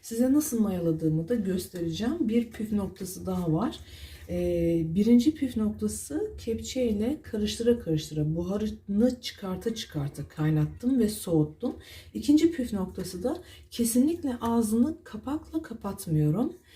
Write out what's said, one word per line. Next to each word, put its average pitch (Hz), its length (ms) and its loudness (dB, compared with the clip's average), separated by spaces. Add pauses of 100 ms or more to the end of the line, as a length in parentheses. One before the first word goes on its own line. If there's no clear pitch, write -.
Size 240 320 2
nasıl 294 260 2
mayaladığımı 165 720 2
da 247 60 2
göstereceğim. 185 840 -2
Bir 233 320 2
püf 214 200 -6
noktası 190 540 -4
daha 180 280 0
var. 208 260 0 (520)
Ee, 170 540 2
birinci 233 500 6
püf 254 220 -4
noktası, 214 800 -4
kepçeyle 226 840 -2
karıştıra 226 580 0
karıştıra, 156 560 -2
buharını 208 840 0
çıkarta 190 540 -6
çıkarta 143 520 -6
kaynattım 156 720 0
ve 208 100 4
soğuttum. 170 680 0 (380)
İkinci 311 380 6
püf 240 220 -4
noktası 190 500 -4
da 294 180 -2 (300)
kesinlikle 254 680 2
ağzını 233 640 2
kapakla 302 580 -6
kapatmıyorum. 190 920 0 (220)